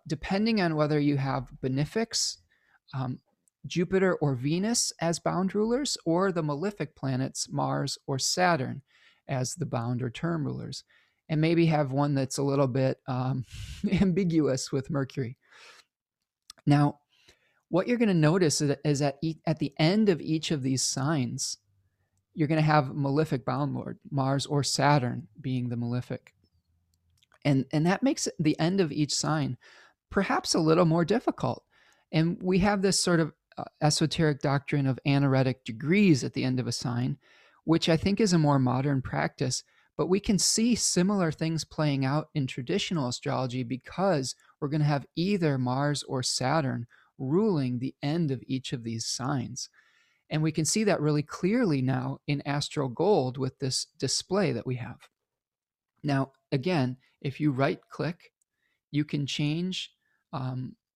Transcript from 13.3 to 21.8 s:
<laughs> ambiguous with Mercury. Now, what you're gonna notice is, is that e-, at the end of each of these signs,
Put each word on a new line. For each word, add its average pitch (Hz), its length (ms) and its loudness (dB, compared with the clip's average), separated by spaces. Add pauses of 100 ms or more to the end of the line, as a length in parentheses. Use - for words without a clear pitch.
<laughs> 196 320 0
ambiguous 165 680 2
with 135 180 -4
Mercury. 135 480 -4 (1300)
Now, 143 340 4 (680)
what 175 180 0
you're 240 100 0
gonna 220 160 2
notice 160 480 4
is, 143 140 0 (100)
is 147 140 2
that 143 220 -2
e-, 160 240 -4
at 160 140 -2
the 143 180 -4
end 202 320 4
of 160 120 0
each 160 300 -2
of 143 120 -2
these 131 200 0
signs, 135 720 -2 (760)